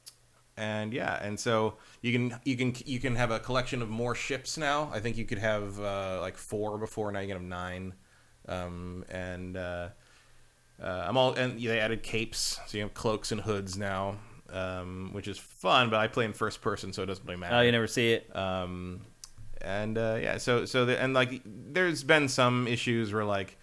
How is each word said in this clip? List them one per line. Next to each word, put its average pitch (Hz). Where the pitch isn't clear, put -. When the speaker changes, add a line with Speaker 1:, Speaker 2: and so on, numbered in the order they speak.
Speaker 1:
and 107
yeah, 135
and 104
so 110
you 120
can, 120
you 135
can, 127
you 127
can 123
have 120
a 110
collection 127
of 113
more 117
ships 131
now. 147
I 107
think 113
you 113
could 104
have, 104
uh, 98
like, 92
four 104
before. 107
Now 101
you 98
can 98
have 90
nine. 90
Um, 90
and, 90
uh, 87
uh, 90
I'm 113
all, 127
and 123
they 113
added 110
capes, -
so -
you 104
have 101
cloaks 107
and 107
hoods 98
now, 98
um, 92
which 98
is 101
fun. 131
But 110
I 110
play 117
in 107
first 104
person, 101
so 101
it 95
doesn't 95
really 90
matter. 90
Speaker 2:
Oh, 120
you 120
never 113
see 117
it. -
Speaker 1:
Um, 90
and, 107
uh, 113
yeah, -
so, 120
so 127
the, 123
and, 131
like, 127
there's 139
been 147
some 123
issues 117
where, 107
like, 98